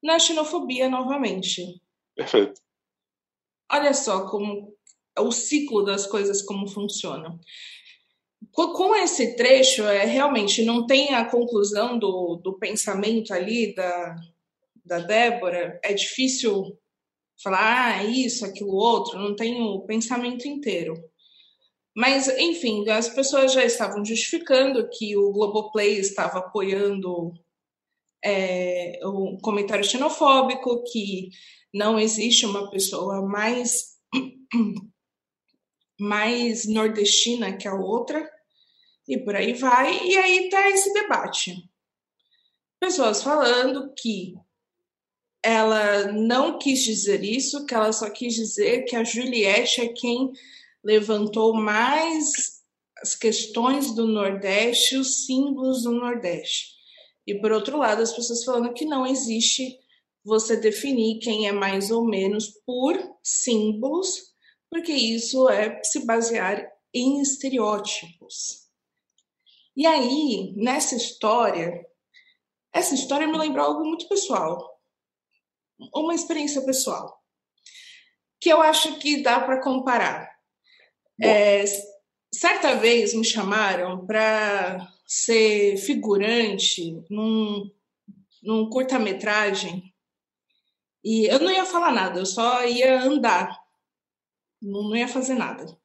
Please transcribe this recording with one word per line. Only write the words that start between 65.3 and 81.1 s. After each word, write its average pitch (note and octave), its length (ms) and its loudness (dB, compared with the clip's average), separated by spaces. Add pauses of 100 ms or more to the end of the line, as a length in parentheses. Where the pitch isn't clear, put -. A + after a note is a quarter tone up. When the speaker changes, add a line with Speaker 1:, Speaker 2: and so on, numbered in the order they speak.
Speaker 1:
é G#3+ 340 0
se B3 220 -4
basear A3+ 640 -2 (240)
em C4+ 280 0
estereótipos. G#3 1500 -4 (1080)
E D4 100 0
aí, B3+ 720 2
nessa B3+ 400 -2
história, G3 920 0 (880)
essa F4 200 0
história C#4+ 340 0
me D#4 100 -2
lembrou D4 280 0
algo D4+ 200 0
muito E4+ 220 -6
pessoal, F3+ 720 -2 (1160)
uma D#4+ 180 -2
experiência D4 520 -4
pessoal, B3+ 540 -4 (1200)
que F4 100 2
eu D#4+ 120 8
acho D#4 380 2
que C#4 240 -2
dá B3 160 4
pra C4 220 -2
comparar. B3+ 680 -2 (880)